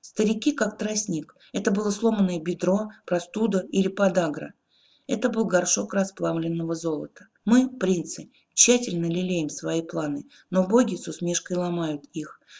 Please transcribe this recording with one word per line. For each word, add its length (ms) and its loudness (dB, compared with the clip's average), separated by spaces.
Старики, 520 0
как 260 -2
тростник. 560 -4
Это 180 0
было 200 0
сломанное 480 2
бедро, 520 0
простуда 640 -2
или 160 2
подагра. 640 0
Это 200 0
был 180 0
горшок 480 0
расплавленного 800 -2
золота. 540 -6
Мы, 240 6
принцы, 640 -2
тщательно 520 4
лелеем 420 0
свои 340 -4
планы, 440 -6
но 160 2
боги 280 4
с 140 -10
усмешкой 480 -4
ломают 560 -4
их. 280 -10